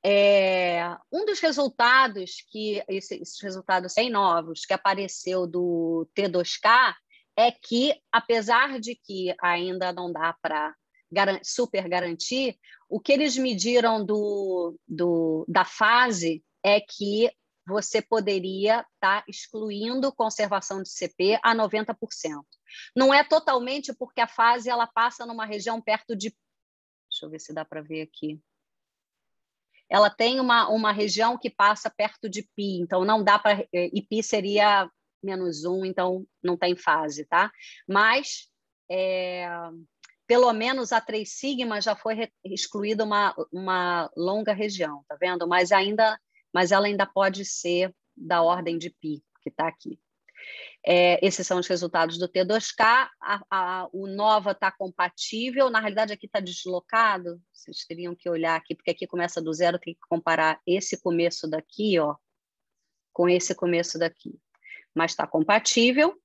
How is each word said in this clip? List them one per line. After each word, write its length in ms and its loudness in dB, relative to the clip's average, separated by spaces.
É, 920 4
um 140 -2
dos 160 -2
resultados 960 2
que, 380 -4
esse, 280 -6
esses 260 -14
resultados 540 -4
bem 140 2
novos 540 0
que 100 -2
apareceu 720 -2
do 720 -2
T 140 0
dois 260 -2
K 400 4
é 160 4
que, 420 -2
apesar 720 2
de 160 -10
que 460 -6
ainda 500 0
não 180 -8
dá 320 -2
pra 320 -4
garan-, 320 0
super 460 -4
garantir, 680 -4
o 100 -6
que 140 0
eles 260 4
mediram 680 2
do, 840 -2
do, 600 0
da 160 2
fase 800 0
é 160 4
que 500 -2
você 340 -2
poderia 840 -2
tá 260 2
excluindo 880 -6
conservação 680 -2
de 80 -12
C 200 -8
P 340 2
a 100 4
noventa 400 -2
por 200 -12
cento. 340 -10
Não 180 6
é 80 8
totalmente, 720 0
porque 280 -6
a 80 2
fase 400 2
ela 180 0
passa 380 -2
numa 200 -8
região 360 -6
perto 340 -2
de, 180 -8
deixa 160 -10
eu 40 -14
ver 120 -14
se 120 -16
dá 120 -8
pra 160 -12
ver 220 -10
aqui. 360 -10
Ela 160 6
tem 320 0
uma, 300 4
uma 220 2
região 440 0
que 140 -8
passa 400 2
perto 400 -6
de 260 -10
pi, 240 -4
então 240 -2
não 200 2
dá 160 6
pra, 340 2
eh, 180 -2
e 120 -4
pi 180 -2
seria 680 2
menos 460 -6
um, 180 -2
então 440 -2
não 120 0
tem 200 0
fase, 500 -2
tá? 260 0
Mas, 640 0
é, 600 -4
pelo 260 6
menos 380 -2
a 100 2
três 300 -6
sigma 500 -4
já 140 0
foi 180 -4
re-, 180 -6
excluída 580 -4
uma, 300 2
uma 640 -2
longa 380 -2
região, 540 -6
tá 120 -12
vendo? 280 -2
Mas 240 2
ainda, 500 2
mas 180 2
ela 140 4
ainda 220 0
pode 360 0
ser 480 -2
da 280 0
ordem 340 0
de 140 -8
pi, 320 -10
que 80 -10
tá 180 -4
aqui. 320 -12
É, 380 6
esses 220 0
são 140 0
os 80 -4
resultados 500 -2
do 100 -4
T 180 0
dois 260 -2
K. 400 2
A, 200 -6
a, 400 -4
o 160 -8
nova 480 2
tá 160 0
compatível, 1000 -2
na 120 2
realidade 320 -2
aqui 160 -14
tá 100 -2
deslocado, 1040 -2
vocês 340 -16
teriam 300 -10
que 140 -8
olhar 260 0
aqui, 180 -8
porque 180 -4
aqui 140 -6
começa 360 -4
do 120 -4
zero, 240 2
tem 160 -10
que 60 -20
comparar 560 0
esse 360 -2
começo 480 -2
daqui, 500 -2
ó, 160 0
com 160 2
esse 260 2
começo 460 -2
daqui. 400 -6
Mas 180 0
tá 140 -2
compatível. 960 2